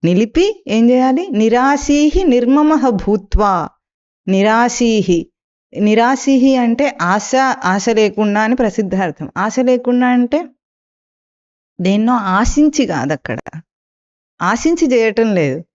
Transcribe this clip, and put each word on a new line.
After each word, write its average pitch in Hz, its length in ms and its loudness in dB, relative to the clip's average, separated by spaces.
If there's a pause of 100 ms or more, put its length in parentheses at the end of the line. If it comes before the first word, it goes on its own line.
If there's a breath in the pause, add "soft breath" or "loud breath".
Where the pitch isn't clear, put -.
నిలిపి 226 640 0
ఏం 226 220 2
చేయాలి? 262 400 2
నిరాశీః 285 920 0
నిర్మమః 269 640 2
భూత్వా. 202 800 -2 (600)
నిరాశీః. 214 960 0 (560)
నిరాశీః 254 800 2
అంటే 240 420 -2
ఆశ, 190 300 -2 (320)
ఆశ 190 240 -2
లేకుండా 208 520 0
అని 220 140 0
ప్రసిద్ధార్థం. 190 800 -4
ఆశ 208 240 -4
లేకుండా 247 460 0
అంటే 247 420 0 (1300)
దేన్నో 208 320 0
ఆశించి 247 720 0
కాదు 131 260 -4
అక్కడ. - 260 -6 (1040)
ఆశించి 262 500 0
చేయటం 226 420 0
లేదు. 151 300 -2 (100)